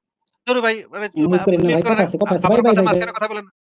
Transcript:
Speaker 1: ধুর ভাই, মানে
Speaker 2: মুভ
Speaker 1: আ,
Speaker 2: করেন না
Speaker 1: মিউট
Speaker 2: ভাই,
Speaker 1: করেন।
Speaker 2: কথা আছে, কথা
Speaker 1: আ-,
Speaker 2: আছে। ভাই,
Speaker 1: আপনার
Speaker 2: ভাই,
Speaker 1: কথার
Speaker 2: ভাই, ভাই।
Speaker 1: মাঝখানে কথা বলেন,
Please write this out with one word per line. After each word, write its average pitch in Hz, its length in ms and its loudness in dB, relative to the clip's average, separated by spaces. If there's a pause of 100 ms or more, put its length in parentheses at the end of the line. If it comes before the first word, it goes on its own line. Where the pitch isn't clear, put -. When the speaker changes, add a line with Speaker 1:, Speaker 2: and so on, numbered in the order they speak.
(480)
Speaker 1:
ধুর 247 120 0
ভাই, 220 300 -2
মানে 202 260 -8
Speaker 2:
মুভ 165 180 2
Speaker 1:
আ, 180 40 2
Speaker 2:
করেন 185 220 0
না 175 60 2
Speaker 1:
মিউট 160 80 0
Speaker 2:
ভাই, 170 80 0
Speaker 1:
করেন। 226 120 0
Speaker 2:
কথা 208 100 2
আছে, 165 140 -4
কথা 202 160 -2
Speaker 1:
আ-, 170 40 0
Speaker 2:
আছে। 180 100 0
ভাই, 220 100 2
Speaker 1:
আপনার 233 40 2
Speaker 2:
ভাই, 226 100 4
Speaker 1:
কথার 190 120 2
Speaker 2:
ভাই, 190 100 2
ভাই। 180 60 0
Speaker 1:
মাঝখানে - 160 -6
কথা 214 120 -4
বলেন, 208 160 -10 (200)